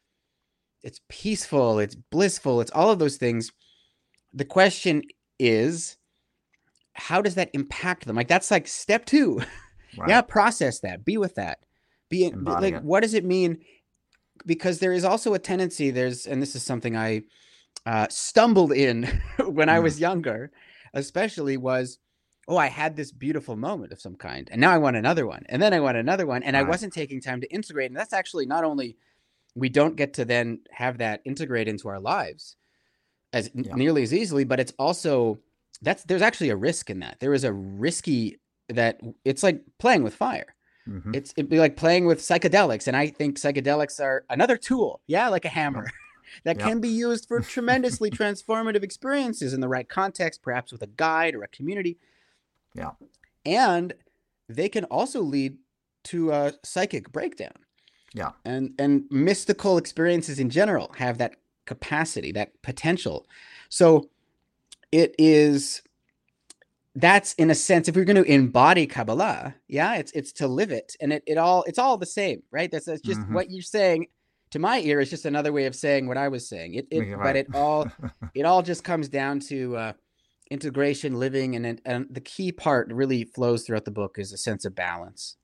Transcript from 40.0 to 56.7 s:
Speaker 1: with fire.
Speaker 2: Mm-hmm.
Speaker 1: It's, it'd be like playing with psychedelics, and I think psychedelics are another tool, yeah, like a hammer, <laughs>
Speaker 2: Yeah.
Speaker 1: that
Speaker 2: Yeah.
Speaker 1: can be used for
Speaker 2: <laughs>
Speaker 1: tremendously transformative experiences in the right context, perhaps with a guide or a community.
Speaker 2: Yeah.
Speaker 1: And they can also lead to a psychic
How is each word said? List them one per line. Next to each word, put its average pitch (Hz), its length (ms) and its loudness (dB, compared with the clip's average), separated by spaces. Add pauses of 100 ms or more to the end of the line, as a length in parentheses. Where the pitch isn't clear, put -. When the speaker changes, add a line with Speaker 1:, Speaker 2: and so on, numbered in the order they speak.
Speaker 1:
with 107 100 -2
fire. - 400 -6 (360)
Speaker 2:
Mm-hmm. 101 260 -8
Speaker 1:
It's, 135 220 -8
it'd 143 120 -4
be 156 80 4
like 151 200 4
playing 175 280 4
with 160 140 4
psychedelics, 175 640 2
and 131 120 0
I 147 100 0
think 147 300 -4
psychedelics 143 640 -2
are 131 260 -2
another 226 280 2
tool, 233 500 -2
yeah, 208 220 2
like 180 160 0
a - 40 -4
hammer, 139 360 -4
<laughs> - 0 -
Speaker 2:
Yeah. - 580 -18
Speaker 1:
that 165 160 -2
Speaker 2:
Yeah. 208 80 0
Speaker 1:
can 220 140 0
be 233 80 -2
used 233 400 -2
for 233 100 0
Speaker 2:
<laughs> - 160 -8
Speaker 1:
tremendously 247 560 0
transformative 214 720 -2
experiences 233 720 -4
in 131 80 -2
the 127 80 -4
right 127 180 -4
context, 185 540 -4
perhaps 127 320 -6
with 117 100 -14
a 104 40 -12
guide 160 460 0
or 104 100 -10
a 101 40 -14
community. 175 500 -6 (800)
Speaker 2:
Yeah. - 160 -12 (540)
Speaker 1:
And 180 480 2 (560)
they 147 180 -4
can 202 180 -4
also 233 360 -2
lead 139 360 -2 (540)
to 165 220 0
a 143 180 0 (140)
psychic - 480 -6